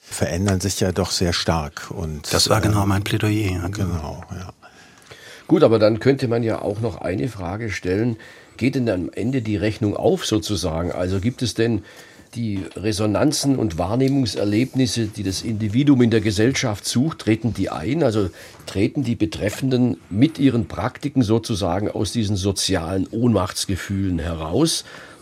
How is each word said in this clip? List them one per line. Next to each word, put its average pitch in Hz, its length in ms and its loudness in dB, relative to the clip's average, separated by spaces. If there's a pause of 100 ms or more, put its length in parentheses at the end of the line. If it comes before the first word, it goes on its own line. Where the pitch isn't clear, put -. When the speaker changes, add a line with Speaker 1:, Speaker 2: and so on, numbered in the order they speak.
Speaker 1:
verändern 95 600 -2
sich 98 200 -4
ja 92 120 2
doch 90 180 -2
sehr 87 220 0
stark. 80 580 -4
Und, 78 420 -8
Speaker 2:
Das 82 160 2
war 101 120 4
genau 104 240 2
Speaker 1:
ähm, 98 40 2
Speaker 2:
mein 95 160 0
Plädoyer, 107 480 0
ja. 90 160 -4
Speaker 1:
Genau, 87 600 -6
ja. 90 220 -14 (920)
Speaker 3:
Gut, 156 160 6
aber 113 160 8
dann 107 220 4
könnte 131 280 2
man 117 140 0
ja 110 200 -2
auch 104 180 -4
noch 110 200 -4
eine 120 280 -4
Frage 101 420 -8
stellen. 107 460 -2 (400)
Geht 135 200 0
denn 120 120 0
am 90 240 -2
Ende 120 300 -2
die 107 140 -2
Rechnung 101 400 0
auf 175 280 2
sozusagen? 87 680 -2
Also 92 280 -2
gibt 120 220 -2
es 117 120 -4
denn 113 280 0 (540)
die 107 240 -4 (160)
Resonanzen 107 800 2
und 110 200 0
Wahrnehmungserlebnisse, 120 1300 2
die 104 180 -8
das 95 180 -2
Individuum 113 600 4
in 117 80 6
der 113 100 6
Gesellschaft 107 680 0
sucht, 147 340 0
treten 110 340 0
die 95 160 -2
ein? 113 340 -2
Also 104 260 2 (360)
treten 127 360 0
die 117 140 -2
Betreffenden 117 800 0 (140)
mit 123 280 2
ihren 117 300 2
Praktiken 131 540 -2
sozusagen 101 680 0
aus 110 220 -2
diesen 107 240 0
sozialen 92 760 -2
Ohnmachtsgefühlen 98 1080 0
heraus 85 640 -2 (380)